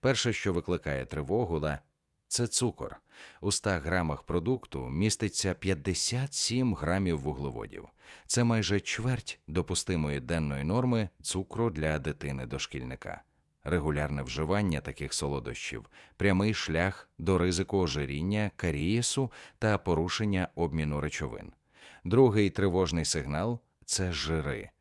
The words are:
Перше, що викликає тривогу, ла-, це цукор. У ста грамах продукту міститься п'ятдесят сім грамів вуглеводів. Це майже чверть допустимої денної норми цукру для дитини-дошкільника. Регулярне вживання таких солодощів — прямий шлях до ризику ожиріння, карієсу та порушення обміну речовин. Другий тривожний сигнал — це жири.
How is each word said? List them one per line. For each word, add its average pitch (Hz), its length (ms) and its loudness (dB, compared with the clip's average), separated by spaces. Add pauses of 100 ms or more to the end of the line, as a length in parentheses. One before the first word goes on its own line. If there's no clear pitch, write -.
Перше, 123 320 2
що 98 200 0
викликає 78 540 -2
тривогу, 82 520 0
ла-, 73 200 -2 (500)
це 120 180 0
цукор. - 500 -2 (440)
У - 80 -2
ста 101 300 0
грамах 80 440 0
продукту 82 680 -2
міститься 95 680 0
п'ятдесят 95 800 -2
сім 123 400 0
грамів 85 440 2
вуглеводів. 67 720 -6 (380)
Це 120 180 2
майже 104 360 4
чверть - 680 -4
допустимої 80 760 0
денної 71 440 -2
норми 113 440 2 (140)
цукру 107 480 -2
для 78 280 0
дитини-дошкільника. 67 1200 -6 (460)
Регулярне 73 540 0
вживання 78 580 0
таких 71 340 -8
солодощів — 62 760 -6 (260)
прямий 98 380 4
шлях 87 540 0 (100)
до 90 200 4
ризику 92 400 2
ожиріння, 82 760 0
карієсу 98 760 0 (260)
та 107 200 2
порушення 92 760 0
обміну 76 460 0
речовин. 62 520 -6 (520)
Другий 107 460 6
тривожний 87 540 2
сигнал — 80 560 -2 (240)
це 90 280 -2
жири. 73 580 -2 (100)